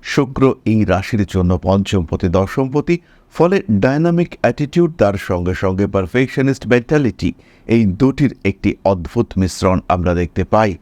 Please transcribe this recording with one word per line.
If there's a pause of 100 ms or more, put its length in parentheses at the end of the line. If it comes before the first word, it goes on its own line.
শুক্র (100)
এই
রাশির
জন্য
পঞ্চমপতি,
দশমপতি, (360)
ফলে
ডাইনামিক
অ্যাটিটিউড,
তার
সঙ্গে
সঙ্গে
পারফেকশনিস্ট
মেন্টালিটি, (340)
এই
দুটির (100)
একটি (100)
অদ্ভুত
মিশ্রণ
আমরা
দেখতে
পাই।